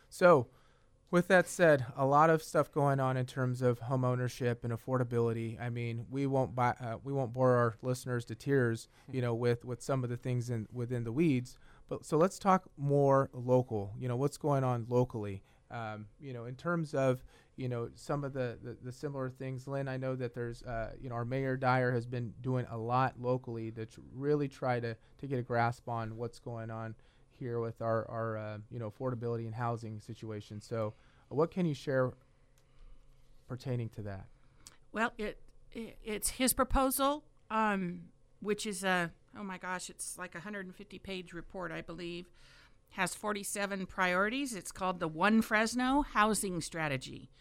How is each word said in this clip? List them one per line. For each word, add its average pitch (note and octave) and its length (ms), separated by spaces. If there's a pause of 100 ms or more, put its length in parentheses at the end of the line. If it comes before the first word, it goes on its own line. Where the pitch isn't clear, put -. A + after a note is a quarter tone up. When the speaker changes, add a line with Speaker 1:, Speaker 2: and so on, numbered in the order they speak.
Speaker 1:
So, E3+ 380 (640)
with F3 140
that F3+ 220
said, D3+ 380 (100)
a C#3 100
lot D3 240
of D#3+ 100
stuff D#3 300
going C#3 300
on C3 160
in B2+ 100
terms B2+ 360
of B2 180
home B2+ 240
ownership B2 580
and A#2+ 100
affordability. A#2 880
I A#2+ 80
mean, A#2 400
we C#3 200
won't C3 260
buy, A#2+ 260
uh, A#2 220
we C3+ 100
won't C3 200
bore B2+ 240
our A#2 260
listeners B2 440
to A2 100
tears, B2 500 (240)
you C3 100
know, A#2+ 140
with, A#2+ 300
with A#2+ 180
some C3 220
of A#2+ 60
the A#2+ 60
things B2 340
in, A2+ 220
within A#2+ 300
the A2+ 80
weeds. C3 480 (300)
But - 180
so D#3+ 100
let's F3 220
talk F#3 380
more C#3 560
local. B2 640
You B2 80
know, B2 80
what's C#3 220
going C#3+ 260
on A#2+ 260
locally? A#2 540 (300)
Um, G#2+ 340 (140)
you C#3 120
know, A#2 120
in B2+ 100
terms E3 400
of, C3 300 (320)
you C3 120
know, A#2 280
some C#3+ 260
of C3+ 100
the, B2 300
the, A#2 180
the B2 120
similar C3+ 380
things. C3 360
Lynn, C#3 220
I C3 80
know C3 180
that B2 180
there's, A#2+ 300
uh, A#2+ 380
you C3 80
know, A#2+ 80
our A#2+ 80
Mayor C3 320
Dyer B2+ 340
has A#2+ 160
been A#2+ 340
doing B2+ 300
a A#2 80
lot B2 420
locally A#2+ 520
to A2+ 120
tr-, - 160 (140)
really C#3+ 320
try B2+ 320
to, A#2 180 (220)
to C#3+ 80
get C3 140
a - 20
grasp A#2 460
on A2+ 280
what's A#2 220
going A2+ 320
on A2+ 240 (440)
here A#2 200
with A#2 220
our, A2+ 300
our, A2+ 260
uh, G#2+ 220 (120)
you B2 80
know, A2 120
affordability A#2 560
and A2 80
housing A2+ 440
situation. G#2+ 640
So, A2 320 (380)
uh, A2+ 40
what D#3+ 160
can F#3 140
you D#3+ 80
share C3 400 (1400)
pertaining B2 420
to A2 120
that? G2 240 (680)
Speaker 2:
Well, A3+ 240
it, G#3 220 (340)
it, A3+ 320
it's G#3 260
his B3+ 220
proposal, C4+ 720 (260)
um, G3 520 (380)
which G#3 260
is G3 180
a, F3+ 260 (280)
oh G#3 40
my F#3+ 140
gosh, F3+ 320
it's - 300
like F3+ 160
a F3 60
hundred G3 260
and F#3 80
fifty F#3+ 240
page F#3 340
report, E3+ 400
I D#3+ 80
believe, E3+ 460 (640)
has F3+ 240
forty-seven G3+ 720
priorities. G#3 680
It's F3 180
called F3+ 280
the E3 80
One G3 320
Fresno A#3+ 640
Housing G#3 580
Strategy. C3+ 720 (100)